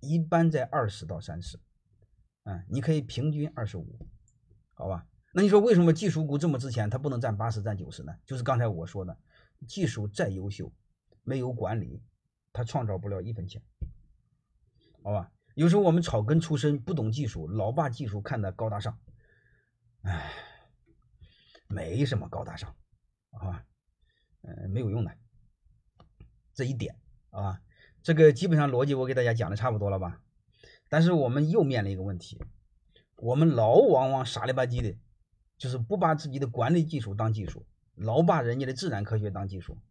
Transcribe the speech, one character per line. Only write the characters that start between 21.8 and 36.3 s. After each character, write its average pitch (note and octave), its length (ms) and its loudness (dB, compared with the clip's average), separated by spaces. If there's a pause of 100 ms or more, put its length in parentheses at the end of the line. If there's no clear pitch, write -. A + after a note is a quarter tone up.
什 A#2+ 120 -2
么 E2+ 120 -6
高 E2+ 140 -8
大 - 120 -12
上， - 200 -12 (560)
好 - 140 -12
吧？ F2+ 200 -8 (760)
呃， - 280 -12
没 G2+ 100 -2
有 A#2 100 -4
用 A2+ 140 -2
的， - 140 -8 (1400)
这 C3+ 100 -6
一 C3 100 -4
点， A2 220 -6 (340)
好 G2+ 120 -10
吧？ G2 200 -6 (400)
这 E3 120 0
个 D#3 180 10
基 E3 160 -2
本 E3 100 4
上 C#3+ 140 4
逻 B2+ 140 2
辑 C#3+ 80 0
我 C3 120 0
给 C3 80 -4
大 B2+ 100 2
家 A#2 100 4
讲 A2 160 0
的 G2+ 80 -2
差 A#2+ 140 0
不 G#2+ 60 0
多 G2+ 120 0
了 G2 100 0
吧？ E2+ 240 -8 (640)
但 D#3 140 4
是 E3+ 100 6
我 D3 160 4
们 C#3+ 220 2
又 G3 140 4
面 B2+ 200 2
临 G2 80 -2
一 G2 40 -4
个 F#2+ 80 -6
问 G2 140 -4
题， - 240 -14 (760)
我 A#2+ 180 0
们 D#3+ 140 6
老 A#2 240 6
往 D3 380 8
往 C3 140 0
傻 - 200 -6
里 B2+ 80 0
吧 C3 120 2
唧 B2 160 -2
的， G#2 160 -4 (600)
就 B2+ 120 -8
是 B2+ 80 -4
不 A#2+ 200 -2
把 E3 180 4
自 D#3 140 -8
己 C3+ 100 -6